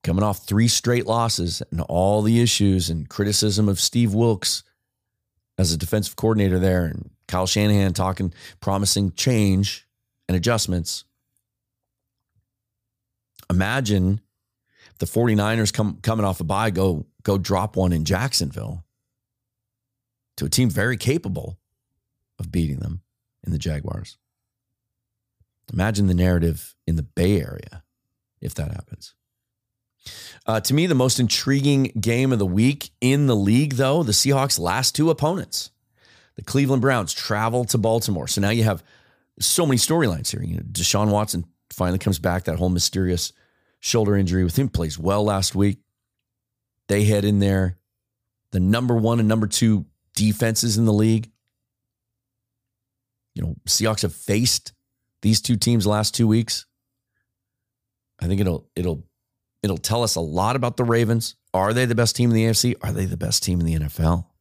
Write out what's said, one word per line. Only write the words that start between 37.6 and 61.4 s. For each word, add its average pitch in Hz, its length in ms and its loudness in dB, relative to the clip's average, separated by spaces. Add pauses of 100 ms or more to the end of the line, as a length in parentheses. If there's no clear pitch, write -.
to - 120 0
Baltimore. 110 500 0
So - 140 -2
now 101 80 2
you 113 140 2
have 101 200 0 (560)
so - 240 0
many 135 140 2
storylines 120 540 0
here. - 100 -6
You 85 140 -4
know, 82 80 -6
Deshaun 101 480 0
Watson 101 340 -2 (240)
finally 90 300 -2
comes 98 180 0
back, 90 280 -2
that 82 120 -2
whole 90 120 0
mysterious 90 600 -2 (480)
shoulder 104 380 2
injury 92 260 2
with 85 140 0
him, - 120 0
plays 80 280 -4
well 98 260 0
last 98 300 -2
week. 101 240 2 (1120)
They 104 160 2
head 104 200 2
in 104 140 2
there, 95 400 0 (760)
the 95 80 0
number 117 360 2
one 117 240 2
and 107 100 2
number 110 160 2
two 107 400 2 (300)
defenses 107 640 0
in 117 60 2
the 107 80 4
league. 110 360 2 (2000)
You 82 80 -6
know, 82 120 -6 (120)
Seahawks 110 340 0
have 82 140 -2
faced - 580 -2 (480)
these 110 200 2
two 117 160 0
teams 117 260 2
the 104 80 2
last 107 240 -2
two 117 120 2
weeks. 113 380 0 (1500)
I 87 60 -6
think 98 160 0
it'll, 90 340 -2
it'll, 87 300 -4 (580)
it'll 95 140 -2
tell 117 260 -2
us 107 120 -2
a 87 40 -4
lot 90 360 0
about 123 200 -2
the 131 80 -2
Ravens. 117 520 0 (180)